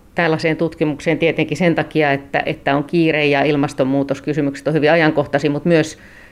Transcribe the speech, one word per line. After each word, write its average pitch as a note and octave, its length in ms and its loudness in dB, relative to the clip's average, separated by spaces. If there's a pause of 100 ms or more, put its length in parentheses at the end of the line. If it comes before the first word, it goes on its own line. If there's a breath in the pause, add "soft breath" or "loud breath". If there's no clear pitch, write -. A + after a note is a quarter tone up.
(140)
tällaiseen D#3+ 420 0
tutkimukseen D#3 640 -2
tietenkin D#3 380 0
sen E3+ 180 2
takia, D#3 380 0
että, C#3 340 -4
että C#3+ 300 -2
on C#3+ 80 -2
kiire D3+ 420 0
ja C#3 180 2
ilmastonmuutoskysymykset C#3+ 1200 -2
on D3+ 60 0
hyvin D3+ 180 2
ajankohtaisia, D3+ 580 0
mutta D3 180 -2
myös D#3 300 2 (320 loud breath)